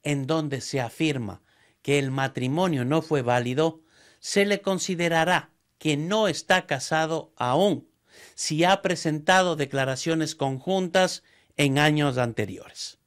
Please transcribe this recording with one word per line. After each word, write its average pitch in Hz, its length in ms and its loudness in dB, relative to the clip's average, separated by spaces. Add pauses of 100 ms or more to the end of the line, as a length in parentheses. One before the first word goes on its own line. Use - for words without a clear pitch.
en 139 240 -2
donde 147 340 -2
se 135 200 -4
afirma 123 600 -4 (400)
que 143 160 2
el 135 120 -2
matrimonio 135 760 0
no 151 180 2
fue 147 200 0
válido, 127 600 0 (380)
se 202 260 0
le 202 160 -2
considerará 170 880 0 (280)
que 151 180 0
no 196 320 0
está 180 380 0
casado 160 720 -2
aún 135 520 0 (460)
si 156 300 -2
ha 190 180 4
presentado 175 720 2
declaraciones 143 800 -2
conjuntas 180 880 0 (340)
en 143 220 4
años 147 400 4
anteriores. 110 880 -6